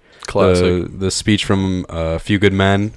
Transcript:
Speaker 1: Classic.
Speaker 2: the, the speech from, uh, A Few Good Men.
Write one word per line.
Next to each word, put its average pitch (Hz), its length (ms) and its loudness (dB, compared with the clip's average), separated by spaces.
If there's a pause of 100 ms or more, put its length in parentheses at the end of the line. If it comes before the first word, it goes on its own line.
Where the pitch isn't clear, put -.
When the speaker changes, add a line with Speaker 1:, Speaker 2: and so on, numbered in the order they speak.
(220)
Speaker 1:
Classic. 90 640 2
Speaker 2:
the, - 40 -8
the 95 220 -6
speech - 360 0
from, 95 420 -2
uh, 82 280 -4
A - 20 -2
Few 104 200 0
Good 98 140 4
Men. 98 440 2